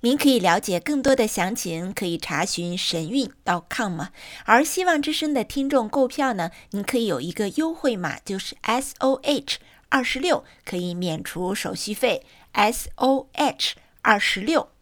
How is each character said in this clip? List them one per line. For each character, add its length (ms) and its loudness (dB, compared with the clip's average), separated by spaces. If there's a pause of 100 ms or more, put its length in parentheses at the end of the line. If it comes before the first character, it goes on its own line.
您 160 2
可 120 4
以 100 6
了 220 4
解 180 -2
更 240 -2
多 140 6
的 100 4
详 280 -2
情， 380 -6
可 140 -4
以 100 -2
查 280 -2
询 340 -4
神 300 -2
韵 200 0 (160)
dot 240 0
com。 340 -4 (420)
而 200 6
希 200 -2
望 180 2
之 100 -2
声 220 -2
的 80 2
听 260 -2
众 200 2
购 180 2
票 280 -2
呢， 160 -4 (200)
您 120 -4
可 140 -2
以 100 2
有 140 0
一 120 -6
个 180 -2
优 240 -2
惠 220 0
码， 280 -6
就 140 -4
是 240 -10
S 360 -2
O 240 2
H 360 -2 (300)
二 140 2
十 180 -2
六， 240 0 (200)
可 120 -8
以 180 -4
免 300 -4
除 300 -4
手 200 -6
续 180 -6
费 320 0 (280)
，S 440 2
O 360 2
H 420 0 (280)
二 160 4
十 220 0
六。 280 0 (140)